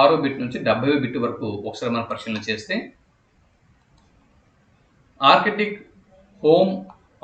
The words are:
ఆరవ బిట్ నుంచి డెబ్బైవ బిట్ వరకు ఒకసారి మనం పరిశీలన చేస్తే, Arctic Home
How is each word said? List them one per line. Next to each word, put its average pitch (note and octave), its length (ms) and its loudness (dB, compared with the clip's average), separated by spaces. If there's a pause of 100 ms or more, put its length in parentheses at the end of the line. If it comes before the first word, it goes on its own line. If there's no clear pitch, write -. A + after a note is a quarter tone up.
ఆరవ D#3 220 6
బిట్ C3+ 200 -2
నుంచి B2 160 -6 (100)
డెబ్బైవ C3 340 2
బిట్ A#2+ 220 -4
వరకు A2+ 240 -6 (180)
ఒకసారి A#2+ 280 -6
మనం A#2 160 -4
పరిశీలన A2 380 -8
చేస్తే, A2 260 -6 (2500)
Arctic G#3 420 2 (680)
Home F3 280 4 (540)